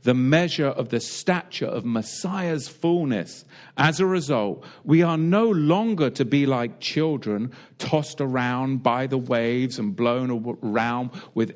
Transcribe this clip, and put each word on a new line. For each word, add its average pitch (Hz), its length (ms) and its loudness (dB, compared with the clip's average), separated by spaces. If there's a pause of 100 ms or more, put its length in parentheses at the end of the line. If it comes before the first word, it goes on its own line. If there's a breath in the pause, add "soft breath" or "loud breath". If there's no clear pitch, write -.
the 127 140 4
measure 147 520 2
of 131 220 -4
the 120 100 0
stature - 680 -4
of - 180 -4
Messiah's 185 840 -4
fullness. 156 800 -2 (320 loud breath)
As 151 220 2
a 190 60 4
result, 139 580 0 (200 loud breath)
we 165 200 6
are 165 140 2
no 190 320 4
longer 175 640 2
to 131 140 -2
be 143 200 2
like 120 340 0
children 127 720 -2 (260 loud breath)
tossed - 420 -2
around 127 640 -2
by 127 240 2
the 131 100 0
waves 123 640 0
and 104 160 -4
blown 120 640 -2
around 120 500 -2 (220 loud breath)
with 113 220 -2